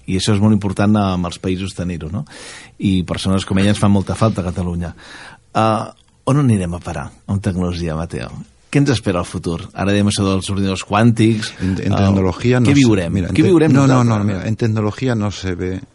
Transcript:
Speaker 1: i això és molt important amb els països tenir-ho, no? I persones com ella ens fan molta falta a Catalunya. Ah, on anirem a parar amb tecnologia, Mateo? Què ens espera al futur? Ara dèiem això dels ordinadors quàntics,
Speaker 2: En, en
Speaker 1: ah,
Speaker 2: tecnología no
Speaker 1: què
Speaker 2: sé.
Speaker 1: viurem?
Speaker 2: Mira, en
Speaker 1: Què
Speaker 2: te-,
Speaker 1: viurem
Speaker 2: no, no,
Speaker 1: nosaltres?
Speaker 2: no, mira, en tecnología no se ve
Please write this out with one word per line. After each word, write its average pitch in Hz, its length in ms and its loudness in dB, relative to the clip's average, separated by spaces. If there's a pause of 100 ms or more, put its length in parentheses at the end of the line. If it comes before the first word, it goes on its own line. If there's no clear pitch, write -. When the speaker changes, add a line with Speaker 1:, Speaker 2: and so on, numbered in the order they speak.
Speaker 1:
i 92 140 -2
això 107 160 0
és 101 80 0
molt 107 100 4
important 104 480 2
amb 92 240 0
els 87 160 -8
països 92 340 -4
tenir-ho, 85 380 -8
no? 131 140 -8 (500)
I 95 280 0
persones 95 420 -2
com 98 160 -2
ella 104 100 4
ens 101 80 -2
fan 101 140 4
molta 95 200 0
falta 92 280 0
a - 20 -6
Catalunya. 87 460 -4 (640)
Ah, 110 400 0 (300)
on 135 180 2
anirem 98 320 2
a 82 100 -8
parar 78 220 -8 (200)
amb 98 140 -2
tecnologia, 87 560 -2
Mateo? 78 320 -8 (420)
Què 143 120 4
ens 143 80 2
espera 98 300 0
al 87 40 -4
futur? 85 480 -6
Ara 95 220 0
dèiem 101 180 2
això 101 160 -2
dels 95 220 -2
ordinadors 95 340 -4
quàntics, 110 800 2
Speaker 2:
En, 92 180 -2
en 95 140 0
Speaker 1:
ah, 98 100 2
Speaker 2:
tecnología 98 560 2
no 117 80 2
Speaker 1:
què 143 60 4
Speaker 2:
sé. 143 80 6
Speaker 1:
viurem? 95 320 2
Speaker 2:
Mira, 90 140 -2
en 95 60 -4
Speaker 1:
Què 147 60 4
Speaker 2:
te-, 180 80 4
Speaker 1:
viurem 160 240 4
Speaker 2:
no, 135 140 4
no, 127 180 4
Speaker 1:
nosaltres? 113 140 2
Speaker 2:
no, 101 60 0 (100)
mira, 92 140 -6
en 110 80 -2
tecnología 110 580 -2
no 104 160 -2
se 95 240 -6
ve 92 260 -6 (140)